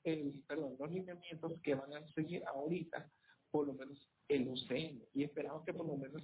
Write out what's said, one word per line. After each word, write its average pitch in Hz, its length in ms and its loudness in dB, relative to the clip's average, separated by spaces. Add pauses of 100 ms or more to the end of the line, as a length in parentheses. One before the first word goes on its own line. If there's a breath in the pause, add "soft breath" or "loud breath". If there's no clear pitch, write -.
el, 147 440 0
perdón, 143 320 0
los 151 120 -2
lineamientos 170 600 -4 (100)
que 147 100 4
van 139 180 0
a 147 220 -8
seguir 160 320 0
ahorita, 156 640 0 (400)
por 151 160 6
lo 139 80 0
menos 135 240 -8 (300)
el 131 200 6
U 127 100 -2
C 147 320 0
M, 117 120 -10 (120)
y 139 100 4
esperamos 147 400 -2
que 180 100 -2
por 170 140 -2
lo 147 100 0
menos 139 260 -4